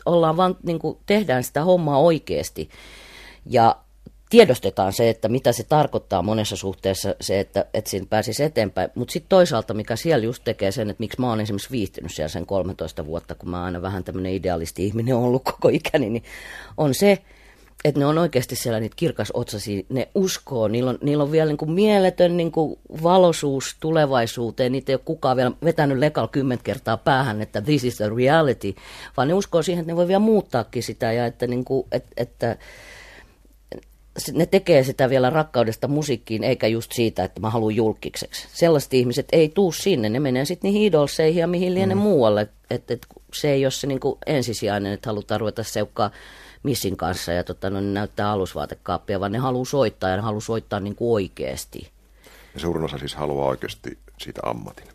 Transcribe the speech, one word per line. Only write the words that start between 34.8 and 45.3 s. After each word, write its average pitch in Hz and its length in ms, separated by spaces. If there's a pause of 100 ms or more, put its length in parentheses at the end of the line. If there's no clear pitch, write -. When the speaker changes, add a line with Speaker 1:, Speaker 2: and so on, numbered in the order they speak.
Speaker 1:
sitä 131 260
vielä 127 200
rakkaudesta 127 580
musiikkiin, 135 560
eikä 117 240
just 113 240
siitä, 110 320
että - 180
mä 110 80
haluan 110 260
julkikseksi. - 800
Sellaiset 165 400
ihmiset 123 380
ei 156 180
tuu 180 220
sinne, 135 380
ne 117 100
menee 135 260
sit 175 180
niihin 202 180
idolseihin 160 580
ja 165 80
mihin 180 260
liene 190 220
Speaker 2:
Mm. 202 60
Speaker 1:
muualle. 113 460 (220)
Et, 120 220
et 113 140 (280)
se 151 180
ei 135 140
ole 131 60
se, - 160
niinku, 135 380
ensisijainen, 104 680
että 101 160
halutaan 104 320